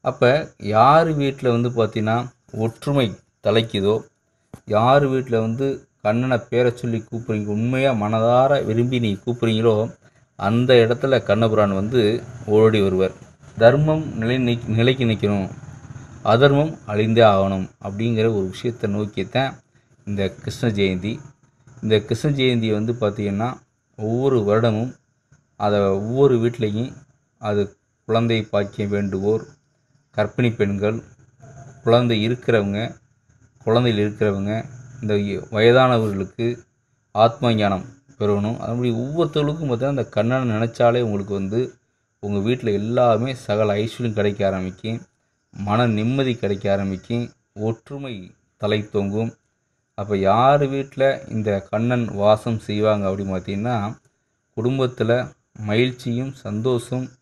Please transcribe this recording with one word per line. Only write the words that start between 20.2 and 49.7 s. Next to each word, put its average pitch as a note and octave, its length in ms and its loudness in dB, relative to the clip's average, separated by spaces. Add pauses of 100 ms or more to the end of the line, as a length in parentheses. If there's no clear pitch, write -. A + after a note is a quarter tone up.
கிருஷ்ண - 400 -6
ஜெயந்தி. G2 500 -2 (640)
இந்த G#2+ 180 2
கிருஷ்ண A2+ 300 -2
ஜெயந்தி B2+ 420 2
வந்து A2 220 -2
பார்த்தீங்கன்னா, G#2+ 640 -2 (400)
ஒவ்வொரு A#2+ 420 0
வருடமும் A2 560 0 (600)
அதை G#2 240 0
ஒவ்வொரு A2+ 580 2
வீட்லேயும் A2+ 560 -2 (440)
அது G#2 400 -4 (280)
குழந்தை A2+ 380 0
பாக்கியம் G2+ 480 -4
வேண்டுவோர், G2+ 520 -2 (720)
கர்ப்பிணி A2+ 400 0
பெண்கள், G#2 480 -2 (800)
குழந்தை A#2 440 2
இருக்கிறவங்க, A2+ 680 -2 (680)
குழந்தைகள் A2 460 2
இருக்கிறவங்க, G#2 560 -2 (360)
இந்த G#2 120 -2 (360)
வயதானவர்களுக்கு A#2 1120 2 (520)
ஆத்ம A#2 420 2
ஞானம் G2 320 0 (320)
பெறணும். G#2 400 -2
அது - 160 -8
மாதிரி B2 180 -2
ஒவ்வொருத்தவர்களுக்கும் D3+ 800 -2
பார்த்தீங்கன்னா, B2 180 -2
அந்த C3+ 180 -2
கண்ணனை A#2 500 -2
நினைச்சாலே A#2 460 2
உங்களுக்கு G#2 320 -2
வந்து G2+ 400 -4 (460)
உங்க G2+ 200 -4
வீட்ல A#2 320 0
எல்லாமே A#2 600 0
சகல G#2 400 -2
ஐஸ்வர்யம் A2+ 400 -4
கிடைக்க G2+ 340 0
ஆரம்பிக்கும், F#2+ 540 -4 (500)
மன G#2+ 360 0
நிம்மதி A#2+ 480 0
கிடைக்க G2 360 -2
ஆரம்பிக்கும், G2 600 -4 (220)
ஒற்றுமை A2+ 840 -10 (220)
தலை G#2+ 320 -2
தோங்கும். G#2+ 460 -4 (600)